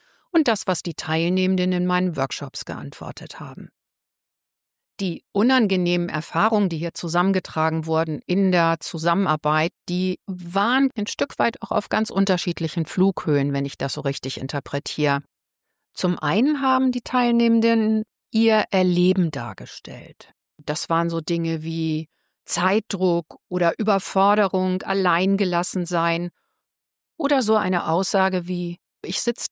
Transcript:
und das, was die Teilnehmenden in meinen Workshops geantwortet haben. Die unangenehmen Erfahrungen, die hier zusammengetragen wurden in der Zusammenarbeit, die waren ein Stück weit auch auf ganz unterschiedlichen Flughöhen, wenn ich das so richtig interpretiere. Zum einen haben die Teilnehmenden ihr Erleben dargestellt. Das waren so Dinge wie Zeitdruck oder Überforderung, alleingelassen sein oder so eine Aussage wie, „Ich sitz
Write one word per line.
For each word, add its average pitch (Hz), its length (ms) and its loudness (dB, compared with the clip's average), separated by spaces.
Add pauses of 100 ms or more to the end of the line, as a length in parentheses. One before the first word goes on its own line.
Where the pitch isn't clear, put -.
(300)
und 320 180 2
das, 220 180 0
was 180 160 -2
die 170 120 -6
Teilnehmenden 185 760 0
in 180 140 0
meinen 180 280 0
Workshops - 520 -6
geantwortet 151 720 -12
haben. 139 300 -12 (1300)
Die 180 320 -4
unangenehmen 185 760 2
Erfahrungen, 190 640 0
die 165 80 -4
hier 165 160 -6
zusammengetragen 165 880 0
wurden 160 420 -2
in 190 260 2
der 165 280 4
Zusammenarbeit, 156 920 0 (180)
die 185 360 0
waren 196 680 0
ein 208 100 -4
Stück - 320 -4
weit 233 220 0
auch - 100 -10
auf - 200 -2
ganz 220 180 0
unterschiedlichen 175 800 0
Flughöhen, 151 640 0
wenn 139 140 0
ich 139 100 -10
das 139 180 -4
so 151 60 -8
richtig 139 380 -4
interpretiere. 143 840 -2 (680)
Zum 175 260 -2
einen 254 440 0
haben 262 300 2
die 240 100 -4
Teilnehmenden 233 1040 2 (260)
ihr 220 400 4
Erleben 180 600 4
dargestellt. - 1000 -12 (260)
Das - 320 -6
waren 170 180 0
so 165 120 -2
Dinge 165 420 -2
wie 160 460 -4 (380)
Zeitdruck 180 920 0 (100)
oder 175 300 2
Überforderung, 196 1040 2
alleingelassen 185 1040 0
sein 170 460 0 (880)
oder 269 240 2
so 220 140 2
eine 185 320 0
Aussage 185 580 0
wie, 175 320 -6 (240)
„Ich 165 180 -6
sitz - 320 -2